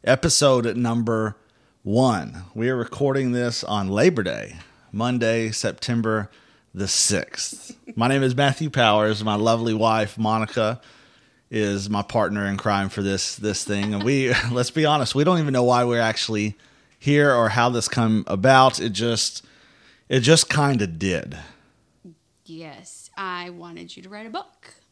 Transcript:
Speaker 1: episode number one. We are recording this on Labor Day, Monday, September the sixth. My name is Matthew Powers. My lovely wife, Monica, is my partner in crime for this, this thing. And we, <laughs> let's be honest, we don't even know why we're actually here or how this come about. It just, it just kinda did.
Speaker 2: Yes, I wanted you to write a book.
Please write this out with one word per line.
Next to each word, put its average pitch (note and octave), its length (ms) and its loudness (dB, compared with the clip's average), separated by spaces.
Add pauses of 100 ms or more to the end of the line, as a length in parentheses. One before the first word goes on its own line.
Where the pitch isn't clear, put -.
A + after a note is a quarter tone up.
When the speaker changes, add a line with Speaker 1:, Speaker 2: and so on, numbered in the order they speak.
Speaker 1:
episode B2+ 720 2
number A#2 600 -2 (460)
one. G2 600 0 (120)
We A2+ 140 -2
are C3 80 0
recording C3+ 560 -2
this A#2+ 320 -2
on G2+ 240 -2
Labor A#2 340 2
Day, A#1 340 -6 (360)
Monday, A2+ 580 0
September A2 800 -2 (440)
the G2 120 -4
sixth. - 880 -4 (220)
My A#2 120 2
name C3+ 140 2
is B2+ 140 0
Matthew C#3+ 320 0
Powers. G#2+ 560 2
My G#2+ 120 -2
lovely A2+ 360 2
wife, A2 460 0
Monica, A2 640 -2 (680)
is G2+ 380 -2
my G#2 140 -2
partner G#2 420 -2
in G2 140 -4
crime G2 320 0
for - 100 -6
this, G2 360 -2
this G#2 280 -4
thing. G#2 300 -4
And G2+ 100 -4
we, B2+ 380 2
<laughs> A#2 100 -4
let's B2 180 -2
be D#3 140 0
honest, D3 300 0
we C#3 100 2
don't F3+ 140 2
even D3 160 0
know B2 100 2
why B2 200 4
we're A#2+ 140 0
actually A2 600 -2 (400)
here C#3+ 360 4
or A#2 140 4
how A#2+ 220 2
this A#2 180 -2
come A2 380 0
about. C3 540 6
It A2 100 -2
just, A2+ 560 -4 (640)
it C3 100 4
just D#3 300 4
kinda C#3 360 0
did. E2+ 520 -4 (1040)
Speaker 2:
Yes, E3 720 -18
I F3+ 320 -10
wanted E3+ 480 -16
you F3+ 60 -20
to F#3 80 -20
write G#3 160 -16
a A3 40 -16
book. - 440 -14 (180)